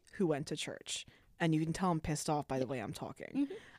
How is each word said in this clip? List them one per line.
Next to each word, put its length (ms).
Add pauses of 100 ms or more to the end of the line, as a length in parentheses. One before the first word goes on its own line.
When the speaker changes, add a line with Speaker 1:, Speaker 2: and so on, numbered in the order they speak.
(140)
Speaker 1:
who 120
went 220
to 80
church, 500 (320)
and 160
you 80
can 100
tell 200
I'm 80
pissed 280
off 200
by 100
the 80
way 140
I'm 120
talking. 400
Speaker 2:
Mm-hmm. 200 (260)